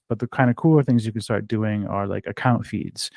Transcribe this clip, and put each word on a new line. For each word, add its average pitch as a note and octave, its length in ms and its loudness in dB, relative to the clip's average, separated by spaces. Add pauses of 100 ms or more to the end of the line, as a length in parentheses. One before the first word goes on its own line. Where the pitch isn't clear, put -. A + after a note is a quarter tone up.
but A2+ 100 -4
the A#2+ 100 -6
kind B2+ 220 2
of A#2+ 60 0
cooler D#3 260 6
things A#2+ 240 2
you A2+ 60 -4
can G#2+ 100 -6
start G#2+ 260 -4
doing G#2+ 380 0
are, G2 200 -4
like, G2 200 -6
account A#2 400 0
feeds. - 500 -8